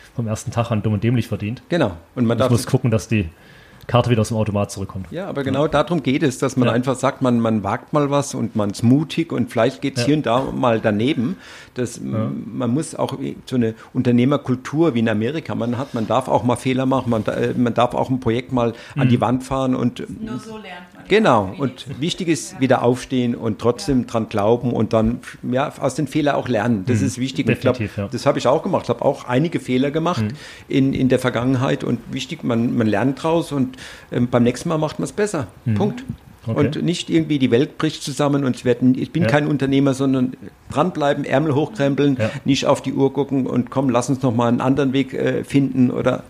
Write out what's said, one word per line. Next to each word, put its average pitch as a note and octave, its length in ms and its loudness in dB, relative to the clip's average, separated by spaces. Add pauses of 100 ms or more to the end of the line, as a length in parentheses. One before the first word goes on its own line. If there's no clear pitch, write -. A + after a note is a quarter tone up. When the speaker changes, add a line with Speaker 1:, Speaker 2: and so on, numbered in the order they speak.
(160)
Speaker 1:
vom A#2 120 -4
ersten - 240 -6
Tag A#2 200 -2
an G#2+ 100 0
dumm G#2+ 120 0
und G2+ 100 0
dämlich A#2 240 2
verdient. G#2 400 -6
Speaker 2:
Genau. D3+ 240 0 (240)
Und B2 100 2
man A2+ 120 2
Speaker 1:
Ich - 20 -4
Speaker 2:
darf B2 120 4
Speaker 1:
muss A#2 100 4
Speaker 2:
sich - 100 -8
Speaker 1:
gucken, B2+ 180 2
dass G#2+ 200 0
die G#2 180 0 (600)
Karte A#2+ 220 2
wieder A#2 120 4
aus G#2+ 80 0
dem A2+ 80 -2
Automat G#2 320 -2
zurückkommt. F#2+ 420 -10
Speaker 2:
Ja, F3+ 160 -8
aber C#3 160 -6
genau C3+ 240 0
darum D3 360 0
geht C#3+ 180 2
es, C3+ 180 0
dass C3+ 180 0
man A#2+ 100 4
Speaker 1:
Ja. A2 60 2
Speaker 2:
einfach B2 220 0
sagt, - 260 -2
man, A#2+ 180 2
man A2+ 240 0
wagt G#2 300 -4
mal D3 180 2
was C#3+ 240 -2
und A#2 200 -4
man G#2 160 0
ist - 120 -6
mutig D3+ 480 2
und B2+ 180 -2
vielleicht A#2+ 320 0
geht's C3 200 -4
Speaker 1:
Ja. A#2+ 60 0
Speaker 2:
hier D3 100 4
und C3+ 80 -2
da A#2 160 2 (100)
mal A#2+ 300 0
daneben. A#2 560 0 (360)
Das, B2 300 -6
Speaker 1:
Ja. A2+ 260 -2 (240)
Speaker 2:
man B2+ 180 -2
muss D3 240 -2
auch B2+ 220 -4 (280)
so C3 100 -6
eine A2+ 200 0 (180)
Unternehmerkultur B2+ 1000 2
wie A#2 60 0
in A2+ 100 2
Amerika A2 460 -2
man A#2 220 -2
hat. C3+ 160 -8
Man A2+ 140 -2
darf A#2 200 0
auch - 160 2
mal B2 140 2
Fehler C3 280 -2
machen, C3 260 0
man, A2 160 0
äh, A#2+ 280 -2
man A#2+ 180 0
darf A#2+ 200 2
auch B2 160 -2
ein C3 100 -2
Projekt A#2+ 320 -2
mal A#2+ 220 0 (220)
an C#3 120 2
Speaker 1:
Mhm. - 20 6
Speaker 2:
die A#2+ 120 4
Wand B2+ 220 0
fahren C3+ 320 -2
und - 240 -2 (220)
Speaker 3:
Nur A3 180 -8
so A3 180 -14
lernt - 380 -18
man. - 120 -20
Speaker 2:
Genau. C#3 480 4
Speaker 3:
Wie C3+ 60 -6
Speaker 2:
Und - 240 -6 (160)
wichtig F3 260 0
ist, - 280 0
Speaker 3:
Ja. - 40 -16
Speaker 2:
wieder B2 240 4
aufstehen B2 520 2
und A2 240 -4
trotzdem A#2+ 480 0
dran A2 200 -2
glauben A#2 460 2
und A2+ 180 0
dann, A2+ 280 2 (300)
ja, B2+ 300 -2
aus C3+ 160 -2
den D3+ 120 -2
Fehlern C#3+ 280 0
auch B2 140 -2
lernen. A2 360 2
Das A2+ 140 2
Speaker 1:
Mhm. C3+ 80 2
Speaker 2:
ist A2+ 120 -4
wichtig. C3 280 -2
Und G#2+ 60 4
ich - 80 -2
glaub, B2+ 140 2
Speaker 1:
Definitiv, G#2 220 -6
ja. G2+ 140 -4
Speaker 2:
das A#2+ 140 -6
hab D3 100 4
ich C3+ 120 0
auch D3+ 160 2
gemacht. E3 200 -2
Ich - 60 -6
hab A#2+ 120 0
auch - 240 0
einige C#3 360 0
Fehler B2+ 300 0
gemacht D#3+ 320 -2
Speaker 1:
Mhm. G#2+ 80 -2 (360)
Speaker 2:
in, C3+ 260 2
in C3 140 2
der B2+ 120 4
Vergangenheit B2+ 640 0
und A#2 140 -2 (120)
wichtig, C3+ 320 -8
man, A#2+ 320 0
man A#2 120 2
lernt A2+ 360 0
draus D#3+ 300 0
und, C3 240 -2 (340)
ähm, B2 160 0
beim B2 160 4
nächsten A#2+ 260 0
Mal E3 100 0
macht D#3 200 -4
man's E3 140 -4
besser. F#3+ 340 -2 (180)
Speaker 1:
Mhm. A2+ 100 0
Speaker 2:
Punkt. G3 280 -2 (420)
Speaker 1:
Okay. A2+ 140 -2
Speaker 2:
Und D3 240 0
nicht E3+ 260 -2
irgendwie D#3 300 0
die B2+ 120 4
Welt D3 260 2
bricht D#3 260 -2
zusammen C#3+ 420 0
und B2 100 0
es - 100 -16
wird, A#2+ 140 2 (160)
ich - 160 -4
bin D#3 120 0
Speaker 1:
Ja. A2 60 2
Speaker 2:
kein D3 180 2
Unternehmer, C#3 460 2
sondern C3 400 0 (380)
dranbleiben, D3 540 0
Ärmel C#3 300 0
hochkrempeln, C#3 640 2
Speaker 1:
Ja. A2 120 0 (140)
Speaker 2:
nicht C3+ 200 2
auf - 160 4
die C3 120 -4
Uhr C3+ 200 2
gucken C3+ 340 -2
und - 220 0
komm, C3+ 200 0
lass A#2+ 200 0
uns C3 140 0
noch B2+ 100 2
mal A#2+ 140 2
einen A#2 140 2
anderen C3+ 320 2
Weg, C3+ 200 0
äh, C3 300 -2
finden C3+ 480 2
oder, B2+ 380 -2